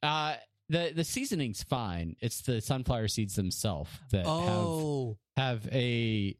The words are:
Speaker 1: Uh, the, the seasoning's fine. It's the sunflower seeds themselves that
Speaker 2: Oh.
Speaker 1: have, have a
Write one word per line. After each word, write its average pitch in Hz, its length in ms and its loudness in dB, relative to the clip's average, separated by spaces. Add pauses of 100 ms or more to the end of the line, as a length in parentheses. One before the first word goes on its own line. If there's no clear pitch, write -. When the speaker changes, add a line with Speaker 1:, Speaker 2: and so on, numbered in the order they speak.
Speaker 1:
Uh, 151 320 2 (360)
the, 170 220 2
the 160 120 0
seasoning's 165 580 -2
fine. 87 580 -2
It's - 220 -2
the 117 180 0
sunflower 123 460 0
seeds 101 300 -2
themselves 92 540 -2 (200)
that 92 160 4
Speaker 2:
Oh. 156 920 0 (180)
Speaker 1:
have, 127 300 0
have - 60 -6
a 117 680 2